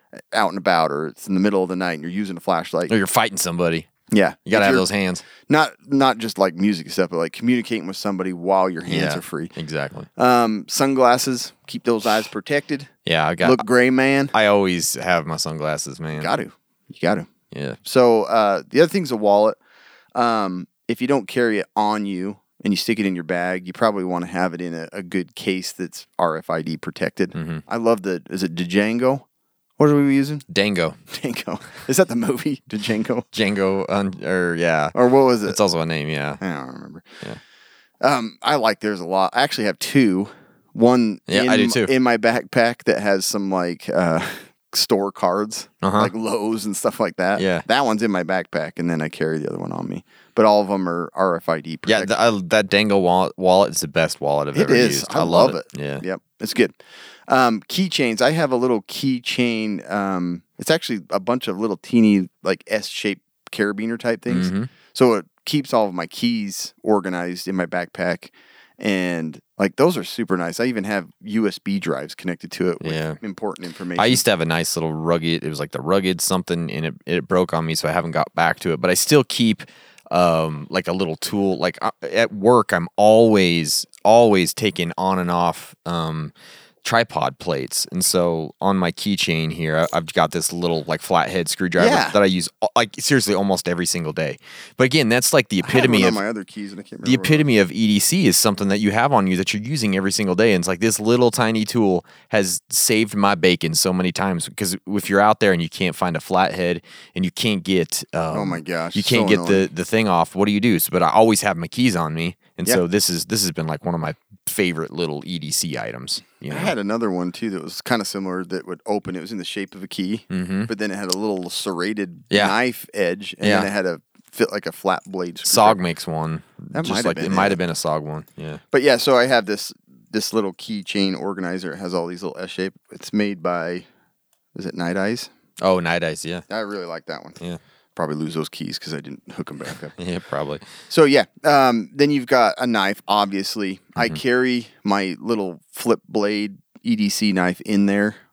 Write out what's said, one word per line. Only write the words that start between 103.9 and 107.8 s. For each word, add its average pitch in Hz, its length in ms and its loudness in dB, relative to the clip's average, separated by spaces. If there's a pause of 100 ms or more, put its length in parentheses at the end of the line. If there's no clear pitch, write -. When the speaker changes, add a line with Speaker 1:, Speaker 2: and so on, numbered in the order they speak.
Speaker 2:
many 92 200 0
times, 90 360 -2
because 92 380 -6
if 98 240 -4
you're 98 120 4
out 107 180 6
there 101 140 6
and 85 100 0
you 80 60 -4
can't 87 260 -2
find 87 200 -2
a 78 60 -4
flathead 90 640 0 (320)
and 92 100 0
you 87 60 -2
can't 104 320 -2
get, 90 400 0 (100)